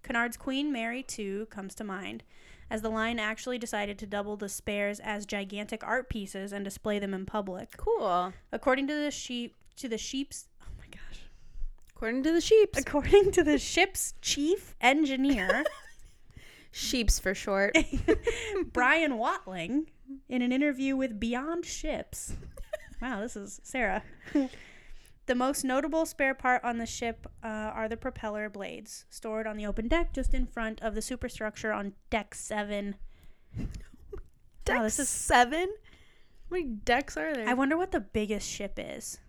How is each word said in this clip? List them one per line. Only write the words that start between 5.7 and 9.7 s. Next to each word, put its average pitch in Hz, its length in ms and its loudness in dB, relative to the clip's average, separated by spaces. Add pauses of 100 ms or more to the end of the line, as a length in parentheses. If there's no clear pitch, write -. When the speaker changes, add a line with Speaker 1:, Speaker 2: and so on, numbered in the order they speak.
Speaker 1:
art 254 280 -2
pieces 196 420 -6
and 202 140 -6
display 208 340 -2
them 196 140 -2
in 190 120 -4
public. 196 520 -6
Speaker 2:
Cool. 185 560 2 (180)
Speaker 1:
According 269 360 2
to 302 80 -2
the 294 160 0
sheep, 240 440 -8 (220)